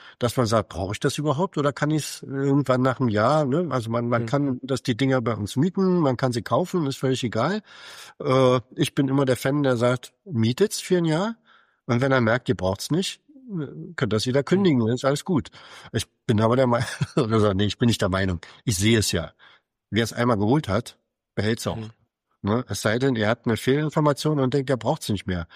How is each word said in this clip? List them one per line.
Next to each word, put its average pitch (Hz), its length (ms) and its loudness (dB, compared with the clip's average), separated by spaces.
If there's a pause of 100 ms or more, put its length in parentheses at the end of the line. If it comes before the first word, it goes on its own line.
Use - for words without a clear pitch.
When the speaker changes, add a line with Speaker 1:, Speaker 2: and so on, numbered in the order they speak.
(200)
Speaker 1:
dass 120 160 -2
man 123 100 2
sagt, 107 220 2
brauche 92 240 -6
ich - 80 -10
das - 180 -2
überhaupt 151 400 -2
oder 143 140 0
kann 147 180 -2
ich's - 320 -4
irgendwann 139 600 0
nach 127 180 0
einem 127 80 2
Jahr, 120 360 2
ne? 147 260 0
Also 120 200 -4
man, 120 180 -2
man 117 140 0
Speaker 2:
Hm. 113 60 -6
Speaker 1:
kann 139 340 -2
das, 127 200 -4
die 123 140 -2
Dinger 131 240 2
bei 117 140 -2
uns 101 220 -6
mieten, 185 420 2
man 139 180 2
kann 127 160 0
sie 117 100 -4
kaufen, 160 440 0
ist 135 100 -4
völlig 131 280 -2
egal. 127 380 -2 (580)
Äh, 131 400 4 (140)
ich - 200 -2
bin 139 140 2
immer 139 160 2
der 127 120 2
Fan, 143 260 0
der 131 140 2
sagt, 123 360 0 (120)
mietet's 127 560 0
für 185 180 0
ein 175 60 2
Jahr 175 320 0 (500)
und 120 140 0
wenn 135 120 2
er 131 80 4
merkt, 117 280 2
ihr 110 80 0
braucht's 92 340 -2
nicht, 175 300 -2 (300)
äh, 160 460 -10
könnt 101 160 -2
das 107 140 0
wieder 131 180 2
kündigen, 180 360 4
Speaker 2:
Hm. 110 60 2
Speaker 1:
dann 113 80 0
ist 127 100 -4
alles 143 200 0
gut. - 260 0 (420)
Ich - 140 -2 (200)
bin 107 140 2
aber 113 160 4
der 131 120 4
Meinung, 120 180 0 (140)
<laughs> - 160 -4
oder 113 240 2
so, 104 120 4
nee, 98 140 0
ich 98 120 -4
bin 120 100 2
nicht 110 140 2
der 101 80 2
Meinung, 92 300 -2 (240)
ich 107 120 -2
sehe 110 220 4
es 101 140 0
ja. 82 200 -4 (580)
Wer 107 140 0
es 110 80 -6
einmal 120 260 0
geholt 117 300 2
hat, 101 300 -4 (360)
behält's 110 320 -2
auch. 98 100 -4
Speaker 2:
Hm. 110 140 -12 (520)
Speaker 1:
Ne? 110 260 0
Es 101 120 -6
sei 110 180 0
denn, 131 180 0
ihr 107 120 0
habt 113 180 -2
eine 113 120 0
Fehlinformation 151 840 0
und 127 140 0
denkt, 135 160 0
er 131 80 0
braucht's 143 320 -2
nicht 101 160 -4
mehr. 87 300 -4